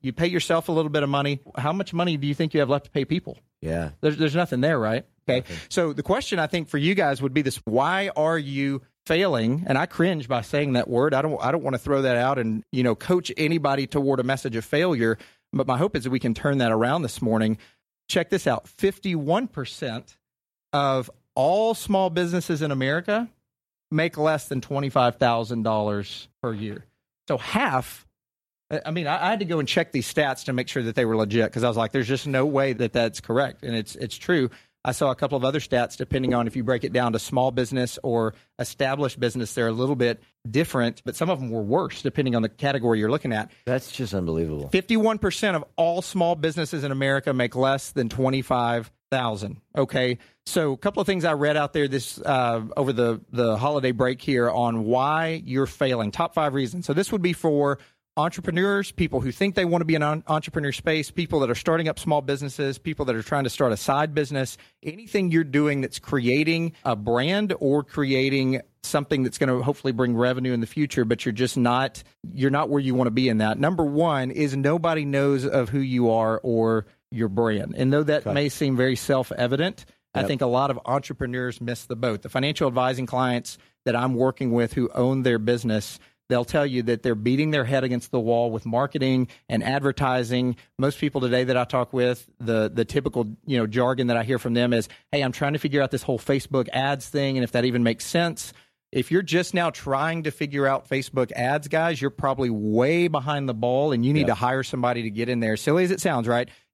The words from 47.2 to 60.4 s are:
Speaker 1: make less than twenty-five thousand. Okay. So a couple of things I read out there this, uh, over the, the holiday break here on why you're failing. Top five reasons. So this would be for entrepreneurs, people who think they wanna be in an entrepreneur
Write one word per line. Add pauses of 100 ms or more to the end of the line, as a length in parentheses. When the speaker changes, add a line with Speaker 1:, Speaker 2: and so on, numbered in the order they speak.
Speaker 1:
make
less
than
twenty-five (200)
thousand. (160)
Okay. (300)
So
a
couple
of
things
I
read
out
there
this,
uh, (120)
over
the, (100)
the
holiday
break
here
on
why
you're
failing.
Top
five
reasons.
So
this
would
be
for (380)
entrepreneurs,
people
who
think
they
wanna
be
in
an
entrepreneur